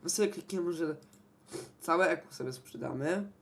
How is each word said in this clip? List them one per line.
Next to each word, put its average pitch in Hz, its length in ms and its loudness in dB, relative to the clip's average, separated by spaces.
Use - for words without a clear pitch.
My 165 60 -4
sobie 208 180 4
klikniemy, 175 460 -2
że 160 220 0
całe 170 300 4
E 165 80 2
Q - 160 -16
sobie 127 200 -6
sprzedamy. 151 800 -4